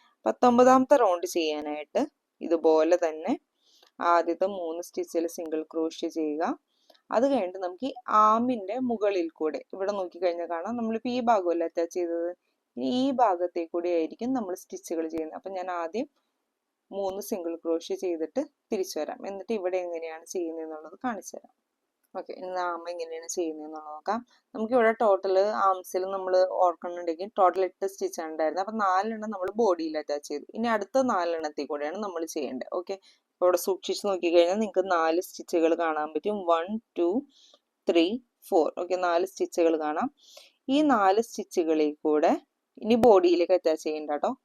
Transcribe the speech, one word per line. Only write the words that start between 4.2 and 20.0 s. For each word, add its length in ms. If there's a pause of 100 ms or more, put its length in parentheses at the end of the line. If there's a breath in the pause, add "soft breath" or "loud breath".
മൂന്ന് 320
സ്റ്റിച്ചിൽ 460
സിംഗിൾ 360
ക്രോഷ്യ 440
ചെയ്യുക. 360 (640 soft breath)
അത് 160
കഴിഞ്ഞിട്ട് 360
നമുക്ക് 240
ഈ 60 (280)
ആമിൻ്റെ 600
മുകളിൽ 500
കൂടെ 300 (100)
ഇവിടെ 220
നോക്കിക്കഴിഞ്ഞാൽ 580
കാണാം, 260
നമ്മളിപ്പോൾ 340
ഈ 160
ഭാഗമല്ലേ 420
അറ്റാച്ച് 280
ചെയ്തത്, 340 (460)
ഇനി 180
ഈ 100 (120)
ഭാഗത്തെ 500
കൂടെ 240
ആയിരിക്കും 420
നമ്മൾ 220
സ്റ്റിച്ചുകൾ 520
ചെയ്യുന്നത്. 320
അപ്പം 140
ഞാൻ 200
ആദ്യം 340 (840)
മൂന്ന് 320
സിംഗിൾ 340
ക്രോഷ്യ 400
ചെയ്തിട്ട് 460 (240)
തിരിച്ചു 320
വരാം. 280
എന്നിട്ട് 280
ഇവിടെ 240
എങ്ങനെയാണ് 480